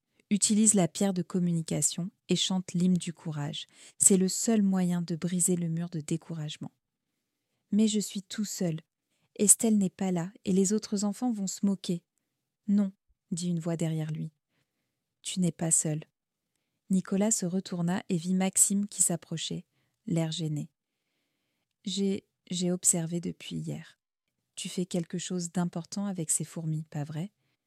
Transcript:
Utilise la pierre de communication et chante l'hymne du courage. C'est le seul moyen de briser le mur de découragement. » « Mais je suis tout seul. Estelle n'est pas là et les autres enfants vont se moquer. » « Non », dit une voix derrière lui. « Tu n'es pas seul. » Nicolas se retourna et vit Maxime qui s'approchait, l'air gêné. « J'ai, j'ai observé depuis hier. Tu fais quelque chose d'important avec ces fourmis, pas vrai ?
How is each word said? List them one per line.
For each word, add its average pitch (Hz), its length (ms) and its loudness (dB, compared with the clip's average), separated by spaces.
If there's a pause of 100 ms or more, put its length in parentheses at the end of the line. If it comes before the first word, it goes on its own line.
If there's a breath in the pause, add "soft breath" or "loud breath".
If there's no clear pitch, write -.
(300)
Utilise 208 440 4
la 180 140 4
pierre 196 260 0
de 180 80 -2
communication 170 920 -2 (180)
et 180 60 2
chante 185 380 -2
l'hymne 180 240 4
du 170 160 -6
courage. 151 540 -8 (300 soft breath)
C'est - 200 6
le 185 100 4
seul 214 340 2
moyen 185 400 2
de 170 140 -4
briser 175 400 0
le 170 140 -2
mur 170 200 -4
de 156 120 -6
découragement. » « 156 720 -8 (1000)
Mais 214 160 6
je 208 120 2
suis 190 240 -4
tout - 220 -6
seul. 165 340 -2 (560)
Estelle 214 420 4
n'est 190 120 4
pas 190 220 -4
là 180 200 -2 (140)
et 196 80 0
les 190 200 4
autres 214 300 -2
enfants 208 280 -2
vont 202 160 -4
se - 180 -4
moquer. » « 185 380 -2 (640)
Non », 202 240 2 (400)
dit 175 180 -4
une 175 100 0
voix 165 180 -2
derrière 160 340 -2
lui. « 160 200 -6 (920)
Tu - 180 -6
n'es 175 120 4
pas 165 200 -2
seul. » 156 320 0 (840)
Nicolas 196 420 2
se 208 140 0
retourna 175 640 -2
et 185 80 2
vit 175 160 -2
Maxime 190 540 2
qui - 140 -2
s'approchait, 165 640 -4 (420)
l'air 165 240 0
gêné. « 156 380 -4 (1160)
J'ai, 196 400 -2 (240)
j'ai 180 220 -2
observé 170 500 0
depuis 170 360 -8
hier. 160 420 -10 (560)
Tu - 120 -8
fais 180 180 -4
quelque 175 320 -4
chose 170 340 -6
d'important 175 540 -4
avec 185 260 -4
ces - 120 0
fourmis, 160 460 -4
pas 147 140 -6
vrai ? 156 280 -8 (360)